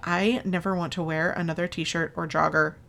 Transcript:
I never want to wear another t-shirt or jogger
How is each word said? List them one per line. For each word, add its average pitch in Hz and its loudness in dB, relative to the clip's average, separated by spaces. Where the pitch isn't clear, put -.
I 196 2
never 185 0
want 170 -2
to 180 -2
wear 160 0
another 175 -2
t-shirt 165 -2
or 170 -4
jogger 156 2